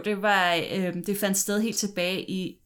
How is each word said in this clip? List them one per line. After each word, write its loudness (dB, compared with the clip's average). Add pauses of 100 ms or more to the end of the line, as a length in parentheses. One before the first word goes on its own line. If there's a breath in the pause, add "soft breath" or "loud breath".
det -2
var, 4
øh, 0 (120)
det -2
fandt 2
sted 0
helt -2
tilbage -2
i -6